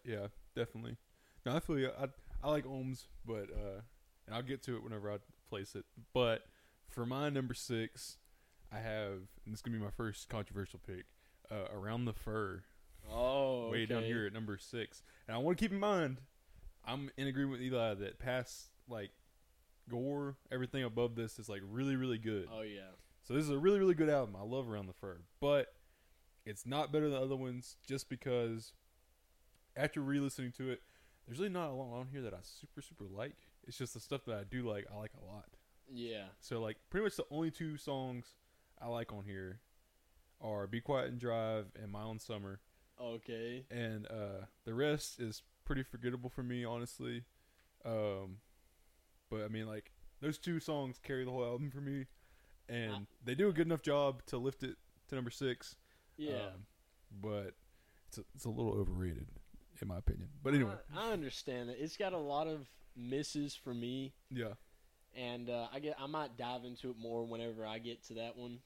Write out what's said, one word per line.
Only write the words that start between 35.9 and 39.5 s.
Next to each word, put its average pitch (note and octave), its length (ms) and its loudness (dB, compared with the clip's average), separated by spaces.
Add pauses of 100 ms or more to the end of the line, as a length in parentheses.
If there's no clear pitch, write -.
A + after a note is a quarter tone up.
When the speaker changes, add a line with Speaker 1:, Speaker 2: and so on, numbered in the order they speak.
Speaker 1:
So, A#2 200 -2
like, A2+ 180 -2 (120)
pretty G3+ 140 2
much G3+ 120 2
the D#3+ 140 -2
only E3 220 0
two D#3 240 -4
songs C3 580 -4 (460)
I A#2 80 -6
like A#2 240 -2
on G2+ 120 -6
here F#2+ 360 -6 (800)